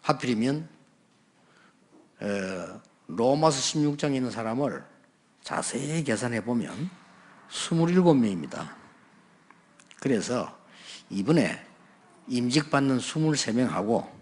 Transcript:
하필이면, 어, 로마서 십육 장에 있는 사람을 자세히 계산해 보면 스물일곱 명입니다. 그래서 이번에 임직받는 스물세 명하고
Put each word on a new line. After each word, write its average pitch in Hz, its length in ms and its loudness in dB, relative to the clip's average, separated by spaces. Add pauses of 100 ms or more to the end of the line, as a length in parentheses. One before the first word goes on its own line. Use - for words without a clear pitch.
하필이면, 135 680 0 (1500)
어, 95 600 -6 (260)
로마서 139 520 4
십육 147 400 0
장에 143 160 0
있는 127 160 -2
사람을 113 540 -4 (580)
자세히 160 640 -4
계산해 113 400 -2
보면 120 440 -4 (600)
스물일곱 170 680 4
명입니다. 95 560 -2 (1300)
그래서 113 560 -2 (540)
이번에 98 540 2 (640)
임직받는 135 720 2
스물세 156 520 0
명하고 110 580 0 (120)